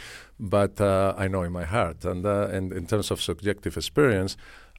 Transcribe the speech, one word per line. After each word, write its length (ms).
But, 400
uh, 360
I 100
know 160
in 80
my 140
heart, 400
and, 200
uh, 260
and 220
in 140
terms 240
of 100
subjective 560
experience, 600